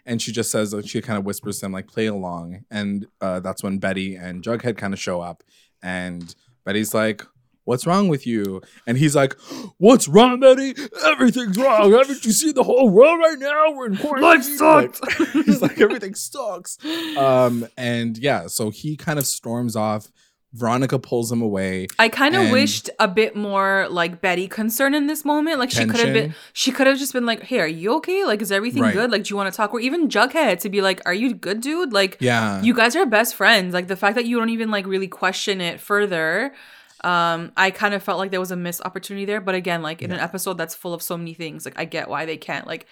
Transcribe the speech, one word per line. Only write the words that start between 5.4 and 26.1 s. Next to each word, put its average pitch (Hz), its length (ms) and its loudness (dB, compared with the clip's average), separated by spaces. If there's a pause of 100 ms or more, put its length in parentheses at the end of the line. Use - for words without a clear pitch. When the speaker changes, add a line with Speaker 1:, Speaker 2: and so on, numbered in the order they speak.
Speaker 1:
and 90 540 -10 (300)
Betty's 104 280 -2
like, 110 300 -2 (420)
"What's 123 220 -2
wrong 196 220 2
with 139 180 -2
you?" 98 340 -4 (240)
And 120 120 0
he's 143 180 4
like, 139 200 2 (420)
"What's 220 300 8
wrong, 247 320 6
Betty? 262 340 6 (320)
Everything's 247 520 2
wrong. 220 360 6
Haven't 269 320 4
you 226 80 4
seen 302 220 0
the 254 80 4
whole 254 260 4
world 285 300 8
right 320 200 4
now? 302 320 2
We're 262 160 -6
in 196 100 -2
quarantine." 285 320 -2
Speaker 2:
Life 311 140 8
sucks. 294 580 4
Speaker 1:
Like, - 280 -2
<laughs> - 160 0
he's 196 160 4
like, - 180 0
"Everything 208 360 2
sucks." 208 600 -10 (400)
Um, 123 500 4 (100)
and 117 400 -4
yeah, 113 300 0
so 107 220 -4
he 151 280 -8
kind 151 220 -4
of 139 60 -2
storms 120 500 -6
off. 107 360 -4 (440)
Veronica 127 440 0
pulls 120 320 -4
him 117 100 -2
away. 95 460 -2 (100)
Speaker 2:
I 226 120 4
kinda 277 320 2
Speaker 1:
And - 100 2
Speaker 2:
wished - 360 0 (120)
a 220 80 4
bit 214 280 0
more, 196 540 0
like, 175 320 -4
Betty 185 260 -2
concern 226 460 -2
in 294 140 0
this 294 180 -6
moment. 302 320 0
Like, 262 140 -2
she 233 140 0
could 220 140 0
have 233 140 2